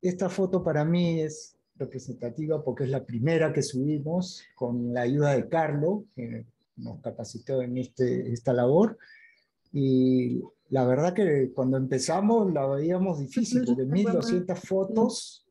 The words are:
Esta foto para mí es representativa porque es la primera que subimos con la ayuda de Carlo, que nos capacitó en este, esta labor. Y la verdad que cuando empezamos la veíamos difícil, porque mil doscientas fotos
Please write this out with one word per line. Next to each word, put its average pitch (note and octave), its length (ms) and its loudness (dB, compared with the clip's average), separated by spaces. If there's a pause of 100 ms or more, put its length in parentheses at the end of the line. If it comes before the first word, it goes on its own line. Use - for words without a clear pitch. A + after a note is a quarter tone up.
Esta F#3 280 0
foto F#3 340 0
para D3+ 220 2
mí E3+ 360 2
es D3+ 360 -8 (200)
representativa C3+ 840 -6
porque C3+ 220 -2
es B2+ 60 -2
la C3+ 140 -2
primera D#3 480 2
que D3 100 0
subimos D3+ 800 -2 (120)
con A#2+ 380 -4
la B2 100 -2
ayuda C#3+ 300 2
de B2+ 160 0
Carlo, D#3+ 560 0 (100)
que A#2 320 -10 (300)
nos A#2 240 -12
capacitó A#2+ 600 -6
en B2 160 -4
este, B2 540 -2
esta A#2+ 200 -2
labor. C#3+ 460 4 (720)
Y B2+ 720 2 (260)
la C3 160 2
verdad C#3+ 300 2
que D3 400 2
cuando C3 220 0
empezamos F3+ 760 2
la C#3+ 140 0
veíamos E3 520 0
difícil, A#3 460 0
porque C3 200 0
mil F3+ 260 2
doscientas F3+ 500 0
fotos G#3+ 920 -2